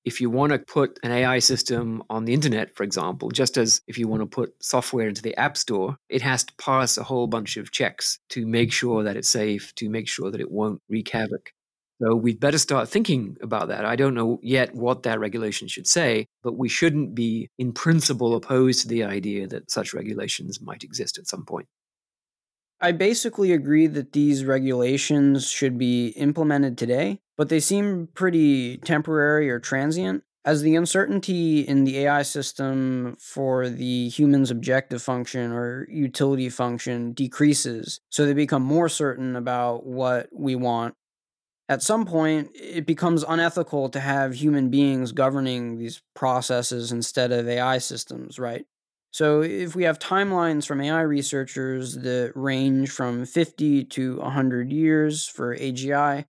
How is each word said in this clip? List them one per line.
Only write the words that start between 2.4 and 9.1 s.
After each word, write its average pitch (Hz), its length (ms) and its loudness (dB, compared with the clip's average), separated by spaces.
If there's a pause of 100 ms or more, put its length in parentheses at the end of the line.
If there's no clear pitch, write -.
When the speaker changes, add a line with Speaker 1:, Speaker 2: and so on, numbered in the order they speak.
Speaker 1:
for - 100 -4
example, 95 480 -4
just 127 260 0
as 113 280 2
if 113 120 -12
you 117 100 -2
wanna 110 200 -2
put - 260 -4 (100)
software 120 460 0
into 101 120 -6
the 110 140 -6
App 143 220 0
Store, 104 400 -2 (100)
it 131 140 -2
has 131 240 0
to - 100 -20
pass 131 420 2
a 120 60 -6
whole 123 240 0
bunch 110 300 -4
of 101 140 -10
checks - 460 -2 (120)
to 117 180 -4
make 117 240 2
sure 113 320 0
that 104 140 -4